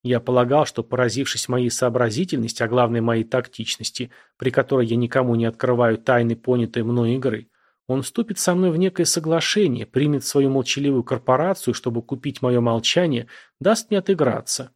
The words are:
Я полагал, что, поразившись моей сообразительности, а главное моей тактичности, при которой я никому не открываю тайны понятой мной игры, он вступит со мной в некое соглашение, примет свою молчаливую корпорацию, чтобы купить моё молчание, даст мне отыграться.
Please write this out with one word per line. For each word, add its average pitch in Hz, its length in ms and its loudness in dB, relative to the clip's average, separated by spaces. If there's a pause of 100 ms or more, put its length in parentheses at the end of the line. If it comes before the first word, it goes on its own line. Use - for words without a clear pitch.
Я 123 160 0
полагал, 127 440 2
что, - 180 -6
поразившись 123 640 -2
моей 123 220 0
сообразительности, 120 920 -2
а 117 60 -2
главное 117 340 2
моей 113 220 0
тактичности, 117 840 -6 (260)
при 127 140 -2
которой 127 360 2
я 113 100 0
никому 123 380 0
не 117 100 2
открываю 117 540 0
тайны 117 380 0
понятой 120 460 -2
мной 117 320 0
игры, 127 340 -4 (400)
он 131 140 -2
вступит 220 360 -6
со - 160 0
мной 180 160 2
в 156 60 -2
некое 180 280 0
соглашение, 160 840 0
примет 147 380 0
свою 139 260 2
молчаливую 135 520 0
корпорацию, 131 720 0
чтобы 117 280 -4
купить 131 400 -8
моё 123 180 2
молчание, 120 680 0 (340)
даст 214 300 0
мне 202 80 2
отыграться. 156 760 -2